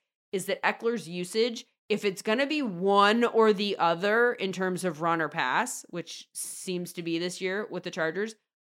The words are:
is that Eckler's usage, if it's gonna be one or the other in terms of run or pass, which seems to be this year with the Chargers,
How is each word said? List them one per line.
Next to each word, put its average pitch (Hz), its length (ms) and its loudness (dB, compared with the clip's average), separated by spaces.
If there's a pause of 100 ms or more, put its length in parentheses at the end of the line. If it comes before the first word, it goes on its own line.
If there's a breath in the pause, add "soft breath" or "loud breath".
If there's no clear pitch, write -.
(320)
is 185 160 -4
that 196 160 -4
Eckler's 214 440 -2
usage, 220 580 -2 (220)
if 208 160 0
it's 196 180 -2
gonna 247 260 0
be 302 140 -2
one 202 640 4
or 220 300 6
the 202 240 0
other 202 560 4
in 190 180 -4
terms 185 320 -2
of 156 180 -2
run 165 200 2
or 151 80 0
pass, 160 600 -2
which - 440 -10
seems - 600 -8
to 175 100 -8
be 165 160 -2
this 180 200 -6
year 190 300 -4
with 180 140 -8
the 170 80 -8
Chargers, 185 440 -4 (320)